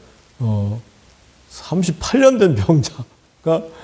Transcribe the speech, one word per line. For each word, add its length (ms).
어, 420
삼십팔 720
년 180
된 160
병자가 1080